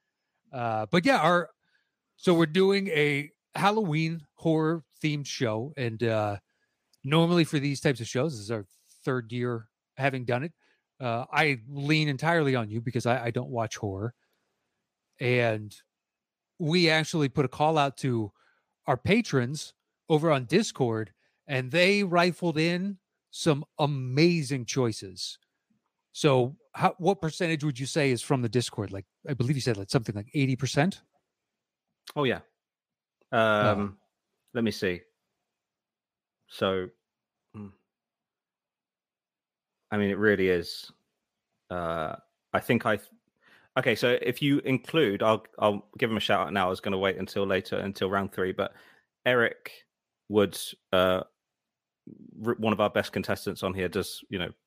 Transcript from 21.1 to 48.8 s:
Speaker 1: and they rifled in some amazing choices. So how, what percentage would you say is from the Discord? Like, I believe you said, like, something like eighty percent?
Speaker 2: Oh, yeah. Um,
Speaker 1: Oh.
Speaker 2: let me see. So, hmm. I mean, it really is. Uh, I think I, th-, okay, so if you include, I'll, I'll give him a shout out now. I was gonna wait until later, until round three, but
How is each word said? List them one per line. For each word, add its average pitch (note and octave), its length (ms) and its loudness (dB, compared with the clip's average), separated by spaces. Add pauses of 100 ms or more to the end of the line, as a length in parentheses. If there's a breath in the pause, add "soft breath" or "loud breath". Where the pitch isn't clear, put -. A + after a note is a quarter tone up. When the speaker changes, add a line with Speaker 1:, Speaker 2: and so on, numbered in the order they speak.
Speaker 1:
and C3 240 -4
they F#3+ 320 4
rifled F3 540 0
in F3+ 400 -2 (340)
some D3+ 340 0 (140)
amazing C#3+ 840 0
choices. G#2+ 720 -4 (720)
So C3 420 2 (180)
how, F#3 260 0
what F#3+ 220 0
percentage D#3+ 440 -2
would B2+ 140 -4
you C3+ 60 -6
say C#3 260 0
is A#2 100 -2
from C3+ 220 0
the A2+ 60 -2
Discord? G#2 440 -2
Like, G2 120 -10 (220)
I D3 60 -4
believe B2 240 0
you A#2+ 40 -4
said, A#2 160 0
like, G2 120 -10
something A2+ 260 0
like G#2 180 -8
eighty C3+ 220 0
percent? C#3+ 460 0 (1120)
Speaker 2:
Oh, D3 80 0
yeah. G#2 160 0 (920)
Um, A#2+ 100 2
Speaker 1:
Oh. G#2 500 2 (640)
Speaker 2:
let A#2 100 -2
me G#2+ 80 0
see. F2+ 300 -2 (1500)
So, F#2+ 380 -2 (680)
hmm. G#2 120 -14 (2250)
I G#2+ 60 -2
mean, G2+ 120 2
it F#2+ 80 -2
really G2 320 4
is. - 420 -2 (800)
Uh, E2+ 460 -6 (380)
I - 60 2
think A#2+ 260 0
I, G#2+ 120 0
th-, - 120 -12 (680 soft breath)
okay, C3 180 2
so B2 260 2
if - 200 -2
you C#3+ 180 2
include, A#2+ 640 0
I'll, A2 220 4 (140)
I'll G#2 280 0 (100)
give A#2 140 0
him G#2+ 60 0
a G2 40 -2
shout F#2+ 260 2
out D#2+ 60 -8
now. F#2+ 140 2
I - 20 0
was F#2 100 -4
gonna G2 180 -4
wait F#2+ 200 0
until G2 280 -4
later, G2 320 -2
until G2 320 -4
round G2 240 -2
three, F#2+ 180 -2
but G2 220 -4 (520 soft breath)